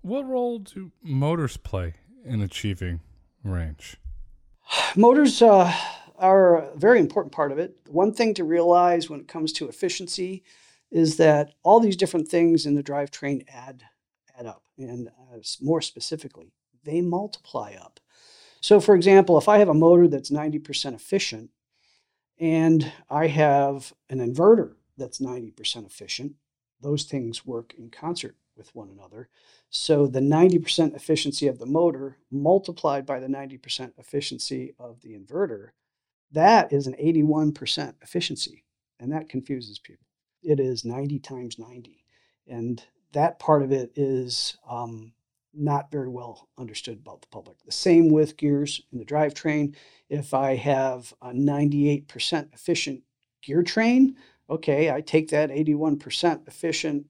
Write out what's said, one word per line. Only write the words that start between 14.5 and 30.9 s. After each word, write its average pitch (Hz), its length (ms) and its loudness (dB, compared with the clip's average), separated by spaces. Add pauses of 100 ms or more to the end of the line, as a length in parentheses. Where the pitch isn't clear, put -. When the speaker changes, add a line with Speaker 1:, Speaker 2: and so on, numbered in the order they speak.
Speaker 2:
And, 120 320 -12
uh, 127 300 -20
s-, - 220 -12
more 156 200 -2
specifically, 151 680 -14 (320)
they 151 180 -4
multiply 175 800 -8
up. - 200 -20 (640)
So, 208 180 6
for 202 160 6
example, 180 420 6
if 139 100 2
I 208 120 6
have 208 100 6
a 156 40 2
motor 170 340 8
that's 143 240 -2
ninety 151 280 -4
percent 139 360 -10
efficient 113 560 -6 (880)
and 160 520 2 (180)
I 151 180 0
have 143 680 0 (160)
an 131 100 -6
inverter 156 540 4 (240)
that's 131 240 -12
ninety 123 300 -10
percent 110 340 -10
efficient, 123 480 -12 (480)
those 143 220 -4
things 117 420 -10
work 117 320 -12
in 113 120 -20
concert 156 460 -12 (200)
with - 180 -20
one 104 160 -20
another. 98 400 -20 (400)
So 143 380 2
the 131 140 -2
ninety 165 360 6
percent 160 380 0